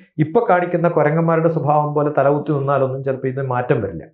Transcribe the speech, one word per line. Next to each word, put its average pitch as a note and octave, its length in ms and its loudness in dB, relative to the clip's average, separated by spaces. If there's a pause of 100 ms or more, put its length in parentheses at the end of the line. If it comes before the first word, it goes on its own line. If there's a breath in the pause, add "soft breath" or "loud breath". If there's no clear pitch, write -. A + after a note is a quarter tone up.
(180 loud breath)
ഇപ്പൊ D3+ 320 2
കാണിക്കുന്ന F3+ 380 2
കുരങ്ങന്മാരുടെ D#3+ 640 2
സ്വഭാവം D3 440 0
പോലെ D3 240 0
തലകുത്തി C#3+ 360 2
നിന്നാലൊന്നും C3+ 500 0
ചിലപ്പോ C3+ 240 -4
ഇതിന് C3 160 -4
മാറ്റം B2+ 380 0
വരില്ല. - 320 -8